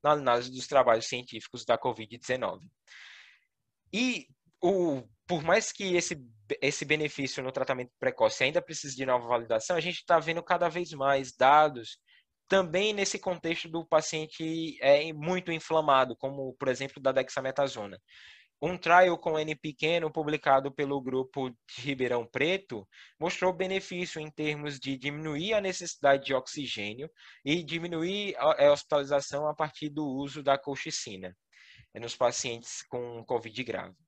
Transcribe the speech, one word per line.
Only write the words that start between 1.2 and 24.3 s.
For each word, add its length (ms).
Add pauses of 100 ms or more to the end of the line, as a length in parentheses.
da 140
covid 400
dezenove. 500 (1300)
E 340 (340)
o, 420 (240)
por 160
mais 280
que 240
esse, 220 (440)
esse 220
benefício 600
no 80
tratamento 480
precoce 440
ainda 180
precise 340
de 100
nova 220
validação, 500
a 40
gente 240
tá 140
vendo 240
cada 240
vez 240
mais 400
dados 680 (500)
também 420
nesse 280
contexto 500
do 160
paciente, 960
é, 320
muito 380
inflamado, 680
como, 380
por 120
exemplo, 340
da 100
dexametasona. 840 (640)
Um 160
trial 400
com 200
N 200
pequeno, 520
publicado 600
pelo 300
grupo 480
de 320
Ribeirão 440
Preto, 600 (320)
mostrou 320
benefício 680
em 100